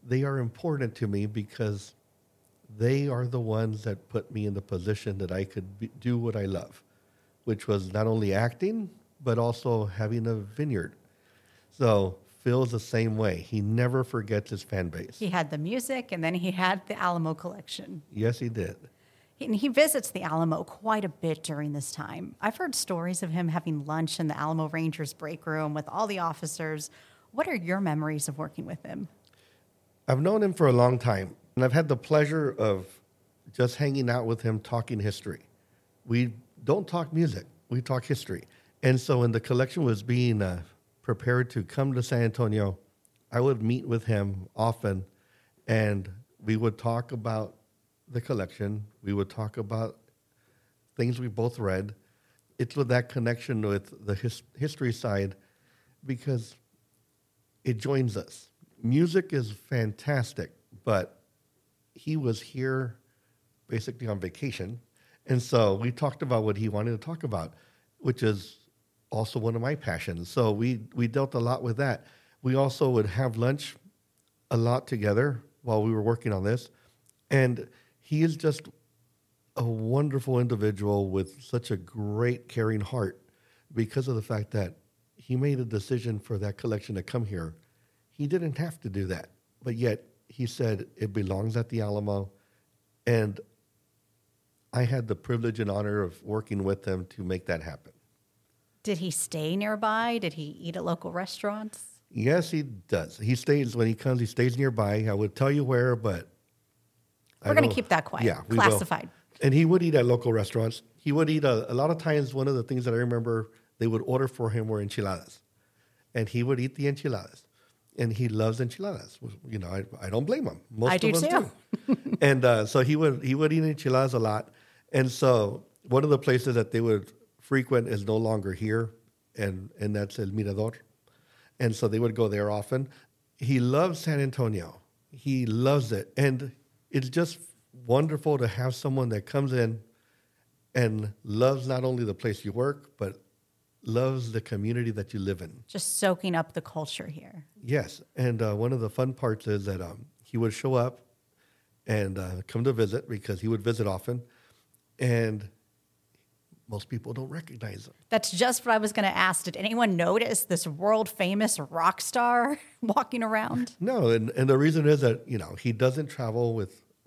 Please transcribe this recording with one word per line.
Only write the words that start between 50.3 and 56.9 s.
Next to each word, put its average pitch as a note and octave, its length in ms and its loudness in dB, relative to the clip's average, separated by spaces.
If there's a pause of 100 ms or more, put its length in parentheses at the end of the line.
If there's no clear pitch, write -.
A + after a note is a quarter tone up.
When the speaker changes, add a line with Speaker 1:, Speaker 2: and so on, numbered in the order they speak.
Speaker 1:
things A#2+ 240 0
we B2+ 80 -6
both A2+ 300 -2
read. G2+ 380 -2 (640)
It's B2 160 -2
with C#3 140 0
that B2 200 2
connection A#2 520 -2
with G2+ 440 -4
the G#2 80 -2
his-, A2+ 300 -6 (120)
history C3+ 380 -2
side, G2 420 -2 (720)
because B2+ 500 -4 (1080)